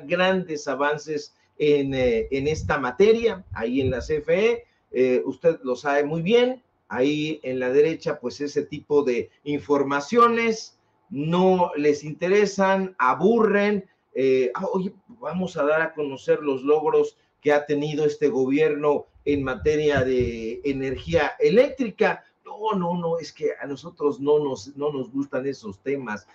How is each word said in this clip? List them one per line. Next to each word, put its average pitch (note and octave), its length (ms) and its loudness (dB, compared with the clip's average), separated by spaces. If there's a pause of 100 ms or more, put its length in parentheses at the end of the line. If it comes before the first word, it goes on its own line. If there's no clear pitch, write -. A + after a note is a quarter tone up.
grandes F3 640 0
avances D3 640 -4 (240)
en, C#3+ 340 2
eh, A#2+ 380 2
en C3+ 160 -2
esta D#3 320 -2
materia, G3+ 720 2
ahí B2 280 -2
en C3 100 0
la B2 100 -4
C D3+ 180 -4
F D3+ 140 -2
E. A3+ 320 2 (280)
Eh, B2+ 320 2
usted D#3+ 400 0
lo B2+ 100 -4
sabe C#3+ 300 0
muy D#3+ 180 -4
bien, B3 400 2 (260)
ahí D3+ 540 -2
en B2+ 160 -6
la B2+ 120 -2
derecha, D3 500 2
pues B2 200 -8
ese C#3+ 220 -4
tipo D3 400 0
de A#2+ 260 -2 (140)
informaciones D3 1400 0 (320)
no F3+ 640 2
les D3 280 2
interesan, F#3+ 920 0
aburren. G3+ 840 2 (300)
Eh, C3 400 2
ah, C#3+ 180 -6
oye, F#3+ 200 -2 (160)
vamos E3 480 -8
a D3 80 0
dar D#3 180 2
a D#3+ 120 -6
conocer D3 480 -2
los C3+ 200 -2
logros D3+ 540 2 (240)
que D3 120 2
ha D3 140 2
tenido D3+ 380 -2
este D3 240 0
gobierno D3 800 0 (180)
en C#3+ 180 0
materia C#3+ 600 0
de A#2+ 580 -2
energía C#3 800 -2
eléctrica. G3+ 840 2 (200)
No, G#3 340 -4
no, F3+ 180 -2
no, E3 220 -4
es D3+ 140 -12
que D3 180 -4 (100)
a A#2+ 60 -10
nosotros C#3+ 540 -6
no D3 180 2
nos, C3+ 380 -6
no C#3+ 160 -4
nos C3 180 -8
gustan C3+ 360 -6
esos G#2+ 360 -10
temas, B2+ 520 -6